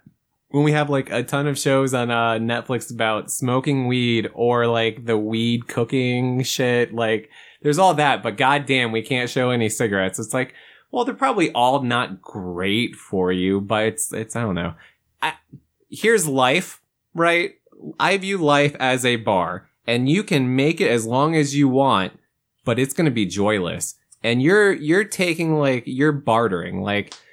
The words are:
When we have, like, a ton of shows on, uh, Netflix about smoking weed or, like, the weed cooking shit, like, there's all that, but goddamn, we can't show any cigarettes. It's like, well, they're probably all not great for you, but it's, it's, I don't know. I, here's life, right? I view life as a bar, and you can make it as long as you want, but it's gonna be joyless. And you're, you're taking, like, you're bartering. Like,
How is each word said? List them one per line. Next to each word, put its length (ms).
When 160
we 80
have, 180
like, 220
a 100
ton 240
of 100
shows 380
on, 160
uh, 220
Netflix 600
about 380
smoking 560
weed 480
or, 320
like, 400
the 100
weed 520
cooking 760
shit, 500
like, 380
there's 160
all 160
that, 300
but 120
goddamn, 540
we 120
can't 280
show 200
any 180
cigarettes. 500
It's 160
like, 180
well, 140
they're 100
probably 380
all 300
not 380
great 760
for 340
you, 300
but 240
it's, 280
it's, 220
I 60
don't 160
know. 180
I, 120
here's 380
life, 540
right? 380
I 160
view 200
life 440
as 260
a 80
bar, 540
and 220
you 160
can 320
make 240
it 100
as 160
long 300
as 180
you 140
want, 460
but 160
it's 140
gonna 180
be 140
joyless. 680
And 200
you're, 300
you're 320
taking, 500
like, 320
you're 260
bartering. 720
Like, 320